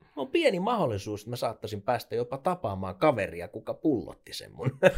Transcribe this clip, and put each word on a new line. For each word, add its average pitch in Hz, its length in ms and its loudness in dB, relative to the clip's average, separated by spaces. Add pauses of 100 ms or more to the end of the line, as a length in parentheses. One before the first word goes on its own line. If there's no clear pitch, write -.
(160)
on 269 120 -4
pieni 269 320 4
mahdollisuus, 135 600 0
että - 80 -14
mä 120 60 -4
saattaisin 110 460 -4
päästä 117 340 -2
jopa 120 220 -4
tapaamaan 98 580 -2
kaveria, 92 520 2
kuka - 260 -8
pullotti - 600 -2
sen 50 180 -14
mun - 280 -4 (180)